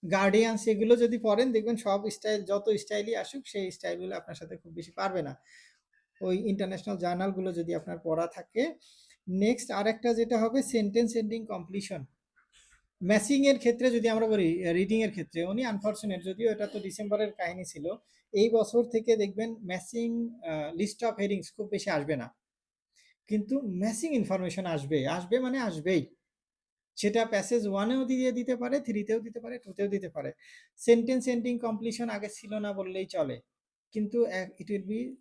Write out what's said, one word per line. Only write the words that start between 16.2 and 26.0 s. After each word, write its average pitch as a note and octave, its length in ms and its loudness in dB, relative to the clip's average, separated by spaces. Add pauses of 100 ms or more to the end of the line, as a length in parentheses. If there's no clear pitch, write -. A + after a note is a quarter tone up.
যদিও G#3+ 240 0
এটা G#3 140 -4
তো G#3 200 -6
ডিসেম্বরের G#3 460 -2
কাহিনী F3+ 320 -6
ছিল, D#3 220 -10 (460)
এই G#3+ 240 6
বছর A3+ 260 4 (120)
থেকে A3 220 4
দেখবেন G#3 340 -2 (200)
ম্যাচিং, A#3 380 -4 (420)
আহ, D3+ 180 -4 (100)
list G#3 300 -2
of G#3+ 120 -2
headings G3 260 -2 (100)
খুব G#3 180 -6
বেশি G3 160 -4
আসবে D#3 320 0
না, A2 40 -8 (1040)
কিন্তু G#3+ 260 0 (260)
ম্যাচিং A3+ 300 -2 (100)
ইনফরমেশন F#3 460 -2
আসবে, D3+ 320 0 (180)
আসবে F3+ 220 -2
মানে B3+ 200 0 (100)
আসবেই। E3 340 0 (1000)